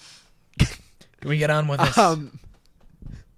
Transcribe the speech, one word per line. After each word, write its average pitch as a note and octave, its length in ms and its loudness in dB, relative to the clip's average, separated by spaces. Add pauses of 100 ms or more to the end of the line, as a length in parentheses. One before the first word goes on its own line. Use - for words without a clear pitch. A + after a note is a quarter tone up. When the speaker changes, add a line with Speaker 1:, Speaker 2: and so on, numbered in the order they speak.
(200)
Speaker 1:
<laughs> - 400 -20
Can - 720 -6
we D3+ 80 0
get D3+ 120 0
on D3+ 180 0
with C#3 140 -2
this? C#3 160 0
Speaker 2:
Um, D#3+ 420 2 (1000)